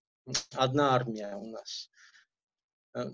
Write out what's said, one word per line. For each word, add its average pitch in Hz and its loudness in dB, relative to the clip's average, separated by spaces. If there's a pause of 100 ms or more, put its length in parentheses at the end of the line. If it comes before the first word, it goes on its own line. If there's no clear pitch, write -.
(560)
одна 131 4
армия 107 -2
у 101 -10
нас. - -12 (1040)
Э, 123 -4